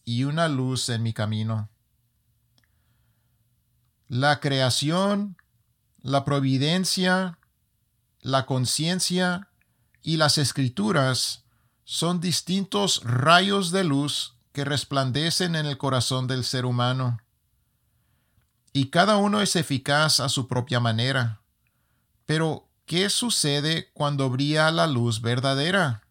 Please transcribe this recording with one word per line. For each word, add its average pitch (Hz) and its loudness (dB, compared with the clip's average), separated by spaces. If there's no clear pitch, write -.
y 120 -2
una 160 0
luz 131 -2
en 113 -2
mi 113 -2
camino". 110 -4
La 135 2
creación, 170 0
la 131 0
providencia, 165 0
la 131 0
conciencia 180 -2
y 160 -2
las 156 4
escrituras 135 0
son 175 -2
distintos 185 -2
rayos 170 4
de 190 2
luz 143 -2
que 143 -6
resplandecen 143 0
en 156 -2
el 143 -4
corazón 127 0
del 127 -2
ser 127 -2
humano. 123 0
Y 139 0
cada 196 4
uno 208 2
es 196 0
eficaz 147 0
a - -2
su 127 -2
propia 123 -2
manera. 120 0
Pero, 156 -2
¿qué 185 0
sucede 156 0
cuando 143 0
brilla 147 2
la 170 2
luz 117 0
verdadera? 135 0